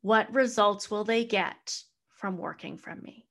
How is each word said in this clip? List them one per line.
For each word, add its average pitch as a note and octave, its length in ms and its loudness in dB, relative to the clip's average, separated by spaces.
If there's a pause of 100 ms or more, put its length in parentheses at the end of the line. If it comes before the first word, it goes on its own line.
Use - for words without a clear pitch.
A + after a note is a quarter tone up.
What A3 320 4
results A3 560 2
will G#3 140 -2
they A3+ 200 2
get - 600 -4 (240)
from F#3+ 280 -6
working - 400 -10
from - 240 -14
me? - 300 -20